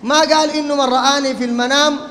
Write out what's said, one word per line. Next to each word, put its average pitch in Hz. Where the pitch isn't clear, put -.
ما 277
قال 311
إنه 294
من 285
رآني 262
في 247
المنام 262